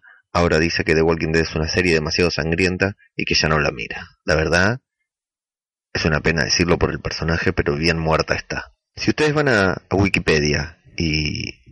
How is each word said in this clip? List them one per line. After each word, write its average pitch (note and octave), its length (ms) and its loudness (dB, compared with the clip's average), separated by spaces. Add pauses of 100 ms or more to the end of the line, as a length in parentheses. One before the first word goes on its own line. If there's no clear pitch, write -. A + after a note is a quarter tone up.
(320)
ahora F2 280 2
dice E2 260 0
que D#2+ 100 2
The D#2+ 60 4
Walking E2 320 2
Dead D#2+ 100 2
es - 120 -6
una D#2 120 -2
serie F2+ 260 0
demasiado D#2+ 380 0
sangrienta F2+ 640 -2 (220)
y - 80 -6
que D2+ 100 -2
ya - 140 2
no D#2 100 4
la C#2+ 120 0
mira. - 360 -12 (160)
La F2+ 120 2
verdad, E2+ 440 2 (1120)
es - 140 -4
una D2+ 160 2
pena E2 240 0
decirlo E2+ 340 2
por D2 120 0
el C#2 100 -8
personaje, - 500 -2
pero D2 240 -2
bien E2 240 0
muerta D#2+ 340 0
está. - 380 -8 (240)
Si - 140 -2
ustedes D3+ 240 0
van D3 160 0
a, G2 240 2
a - 220 -4
Wikipedia D2+ 840 0 (160)
y D#2 760 -4